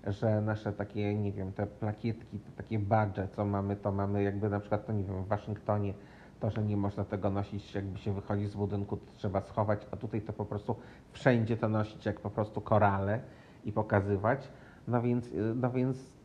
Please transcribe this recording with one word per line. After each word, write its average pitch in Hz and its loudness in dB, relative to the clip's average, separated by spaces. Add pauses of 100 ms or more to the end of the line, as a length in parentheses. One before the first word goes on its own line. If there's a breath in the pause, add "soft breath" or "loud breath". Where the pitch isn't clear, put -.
że 107 2
nasze 107 -2
takie, 101 -2
nie 101 0
wiem, 98 -6
te 104 -2
plakietki, 107 -4
te - -12
takie - -4
badge, 101 2 (160)
co 107 0
mamy, 101 0
to 101 -2
mamy 101 0
jakby 101 0
na 101 0
przykład, - -2
to 113 -4
nie 101 0
wiem, 95 -4
w 95 -8
Waszyngtonie 101 0 (460 loud breath)
to, 107 2
że 110 -2
nie 104 2
można 101 0
tego 98 0
nosić, 101 -4
jakby 98 -4
się 104 -2
wychodzi 101 -2
z 98 -6
budynku, 101 -2
to - -14
trzeba 98 0
schować, 104 0
a - -6
tutaj 113 -4
to 110 -8
po 107 -4
prostu 107 -4 (360 loud breath)
wszędzie 113 6
to 113 2
nosić 107 0
jak 104 -2
po 104 -4
prostu 107 -2
korale 101 4 (440 loud breath)
i 104 -4
pokazywać. 104 2 (400 loud breath)
No 117 4
więc, 120 2
y, 110 0
no 123 2
więc 127 0 (120)